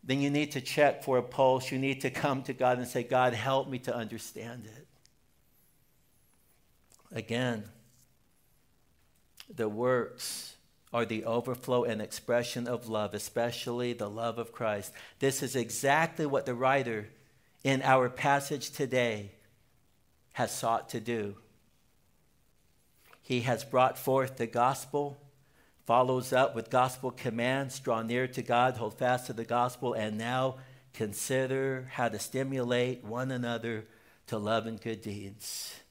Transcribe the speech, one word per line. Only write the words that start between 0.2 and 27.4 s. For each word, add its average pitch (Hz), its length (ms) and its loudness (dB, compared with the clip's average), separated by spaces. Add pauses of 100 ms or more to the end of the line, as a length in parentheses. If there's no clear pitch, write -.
you 143 80 2
need 147 220 2
to 135 80 -2
check 139 420 4
for 131 160 4
a 120 40 2
pulse. 131 480 4
You 131 80 -2
need 135 240 0
to 131 80 0
come 135 340 0
to 135 100 -6
God 127 240 4
and 123 80 -4
say, 123 160 -2
"God, 127 320 4
help 135 340 0
me 127 120 -4
to 123 140 -4
understand 117 680 -8
it." 110 220 -20 (2250)
Again, 117 540 -2 (1900)
the 117 160 -2
works 120 840 -2 (380)
are 117 120 2
the 110 200 -4
overflow 120 580 0
and 107 180 0
expression 120 680 -2
of 117 200 -4
love, 107 260 -2
especially 120 800 -2
the 107 160 -4
love 117 280 -4
of 117 140 -6
Christ. 104 400 -2 (260)
This 135 240 2
is 139 140 -4
exactly 147 680 2
what 139 200 0
the 127 80 -2
writer 120 540 0 (560)
in 135 180 2
our 131 260 6
passage 139 640 0
today 117 640 0 (1000)
has 120 180 0
sought - 380 0
to 117 100 -4
do. 107 360 -4 (1900)
He 123 180 0
has 120 240 0
brought 127 340 4
forth 131 380 2
the 117 100 -2
gospel, 135 720 0 (680)
follows 127 480 4
up 127 240 4
with 113 140 -6
gospel 127 420 2
commands, 127 680 -2